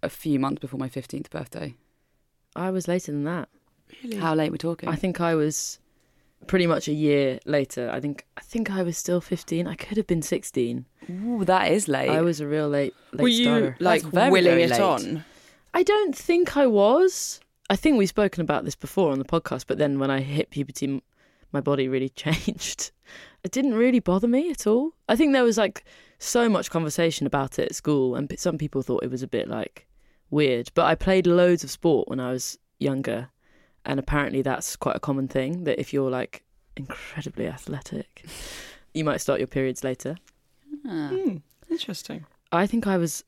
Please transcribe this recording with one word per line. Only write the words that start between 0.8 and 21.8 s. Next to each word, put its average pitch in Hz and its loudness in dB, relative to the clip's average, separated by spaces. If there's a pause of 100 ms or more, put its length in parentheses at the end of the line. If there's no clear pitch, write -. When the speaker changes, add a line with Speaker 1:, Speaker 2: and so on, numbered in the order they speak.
Speaker 1:
fifteenth - -10
birthday. - -10 (800)
Speaker 2:
I 185 -4
was 190 -4
later 175 -2
than 147 -2
that. 165 -6 (540)
Speaker 3:
Really? 226 -8
Speaker 1:
How 165 -2
late 156 2
we 160 -6
talking? 165 -6
Speaker 2:
I 160 -2
think 175 -2
I 170 2
was 151 -2 (680)
pretty 180 4
much 151 0
a 151 0
year 143 2
later. 131 -2
I - -4
think, 143 -8 (120)
I - -18
think 220 -6
I 190 -2
was 170 -4
still 175 0
fifteen. 170 -4
I 165 -8
could - -6
have 220 -2
been 165 2
sixteen. 123 -2 (240)
Speaker 1:
Ooh, 208 -4
that 185 4
is 196 2
late. 135 0
Speaker 2:
I 156 4
was 170 2
a 147 -4
real 151 0
late, 143 0 (200)
late 131 -2
Speaker 3:
Were 247 4
you, 233 4
Speaker 2:
starter. 220 2
Speaker 3:
like, 170 4
Speaker 1:
That's 151 -8
very, 139 6
Speaker 3:
willing 180 6
Speaker 1:
very 170 6
Speaker 3:
it 170 4
Speaker 1:
late. - 4
Speaker 3:
on? 160 0 (500)
Speaker 2:
I 359 2
don't 403 2
think 349 0
I 285 6
was. 240 4 (300)
I 196 2
think 294 4
we've 196 4
spoken 202 0
about 151 0
this 143 -6
before 156 0
on 135 0
the 135 -4
podcast, 143 -4
but 127 -2
then 139 0
when 135 0
I 135 0
hit 143 -2
puberty, 139 -6
m-, 139 -4 (500)
my 143 -2
body 135 0